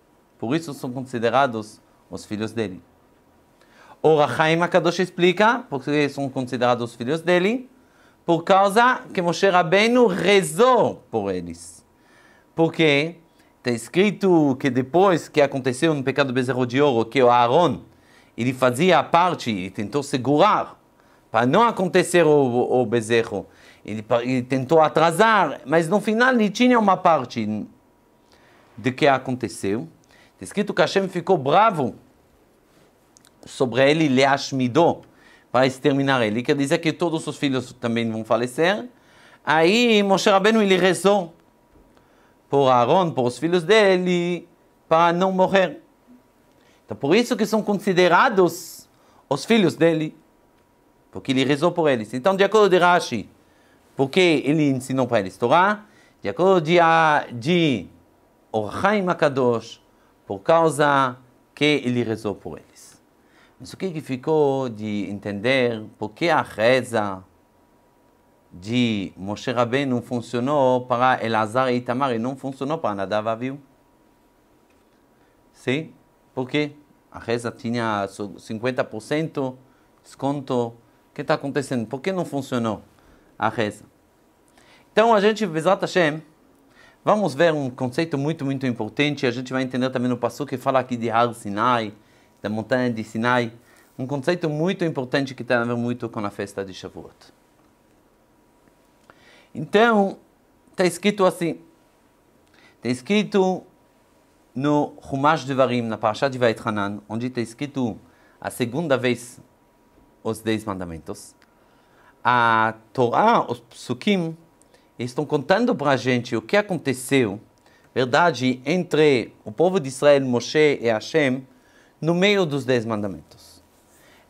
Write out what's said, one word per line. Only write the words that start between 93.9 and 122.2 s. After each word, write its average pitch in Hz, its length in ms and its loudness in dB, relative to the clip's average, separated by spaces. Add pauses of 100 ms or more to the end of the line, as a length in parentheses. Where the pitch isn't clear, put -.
Um 135 80 -8
conceito 160 440 -4
muito 175 340 -2
importante 139 500 -4
que 123 80 -12
tem 123 140 -2
a 117 80 0
ver 120 120 -4
muito 120 320 -4
com 110 120 -12
a 101 100 -6
festa 101 340 -8
de 95 100 -14
Shavuot. - 580 -18 (2250)
Então, 202 640 2 (560)
tá 185 100 0
escrito 196 400 0
assim. 170 360 -2 (1200)
Tá 113 60 -6
escrito 185 760 0 (920)
no 147 400 0 (140)
Chumash 139 360 0
Devarim, 127 380 0
na 113 140 -6
Parashat 113 340 -2
de 127 80 -8
Vayetchanan, 107 680 -2
onde 117 220 -8
tá 127 100 -8
escrito 120 580 -6 (420)
a 98 100 -8
segunda 131 460 -4
vez 120 440 -4 (800)
os 110 180 -6
Dez 110 240 -4
Mandamentos. 92 680 -12 (880)
A 117 520 2 (180)
Torá, 139 580 2
os 120 100 -8
Psukim, 165 760 -4 (640)
eles 123 140 -8
estão 151 120 -4
contando 185 500 0
pra 143 220 0
gente 120 400 -2
o 107 60 -4
que - 140 -2
aconteceu, 131 840 -2 (540)
verdade, 127 720 0
entre 151 680 0 (100)
o 110 80 -14
povo 185 280 0
de 135 80 -6
Israel, 143 360 4
Moshe 131 560 0
e 117 100 0
Hashem, 131 560 -2 (540)
no 165 140 -2
meio 196 300 2